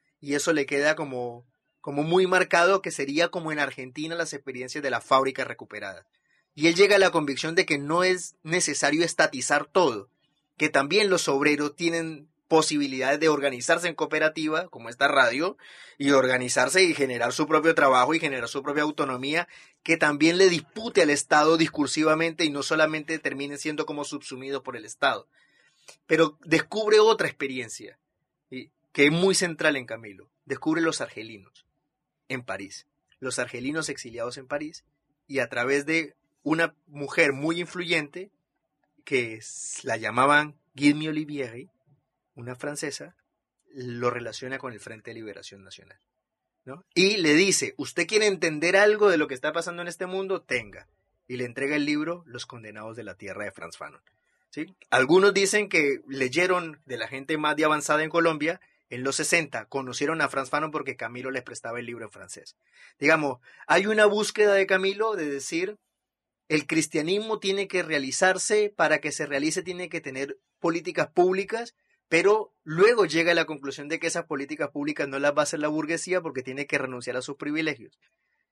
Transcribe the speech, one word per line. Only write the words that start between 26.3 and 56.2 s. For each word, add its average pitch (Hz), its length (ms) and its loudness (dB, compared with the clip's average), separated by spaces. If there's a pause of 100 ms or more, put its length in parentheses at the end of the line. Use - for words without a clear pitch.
descubre 208 560 2
otra 214 260 4
experiencia, 127 720 -8 (520)
¿sí? 131 200 -14 (220)
Que 143 140 4
es 147 40 6
muy 180 240 2
central 160 420 0
en 127 100 -10
Camilo. 110 440 -16 (140)
Descubre 156 360 -2
los 165 200 0
argelinos 110 640 -14 (640)
en 127 140 -8
París, 98 440 -12 (320)
los 131 200 -8
argelinos 135 500 -6
exiliados 120 480 -10
en 131 100 -18
París, 151 380 -10 (420)
y 135 140 -4
a 120 80 -2
través 135 380 -2
de 160 280 -2 (280)
una 160 320 0 (120)
mujer 147 460 0
muy 156 260 -4
influyente, 175 720 -6 (760)
que 120 320 -2
s-, - 500 -14
la 117 100 -4
llamaban 139 600 2 (180)
Guilme 147 340 2
Olivieri, 147 640 -8 (640)
una 123 200 -12
francesa, 147 580 -10 (580)
lo 123 380 -4
relaciona 123 480 -8
con 127 140 -12
el 104 80 -18
Frente 113 300 -16
de 110 40 -14
Liberación 101 480 -16
Nacional, 92 380 -20 (640)
¿no? 143 180 -18 (100)
Y 196 260 4
le 151 160 4
dice, 180 420 2
"Usted 170 320 -4
quiere 214 180 2
entender 170 500 0
algo 208 320 4
de 170 100 4
lo 147 100 0
que 135 60 -8
está 151 180 -4
pasando 170 300 -6
en 170 60 -10
este 175 180 -10
mundo, 190 360 -6
tenga". 107 460 -8 (400)
Y 127 80 -10
le 123 80 -4
entrega 139 320 -4
el 147 80 0
libro 156 420 -6
Los 123 180 -14
Condenados 110 520 -16
de 117 80 -14
la 92 100 -14
Tierra 98 300 -12
de 98 80 -10
Franz 82 240 -16
Fanon, - 260 -18 (480)
¿sí? 165 240 -12 (160)
Algunos 165 420 6
dicen 196 360 2
que 143 400 0
leyeron 156 800 -2